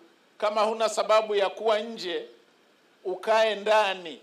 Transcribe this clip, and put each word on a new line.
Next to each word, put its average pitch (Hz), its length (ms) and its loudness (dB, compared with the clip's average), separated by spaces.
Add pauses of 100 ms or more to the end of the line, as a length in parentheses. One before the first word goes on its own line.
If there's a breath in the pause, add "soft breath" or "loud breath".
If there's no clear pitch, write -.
(380)
kama 214 240 0
huna 220 280 0
sababu 208 460 2
ya 185 140 2
kuwa 185 300 0
nje, 185 460 -8 (760)
ukae 214 520 0
ndani, 196 680 0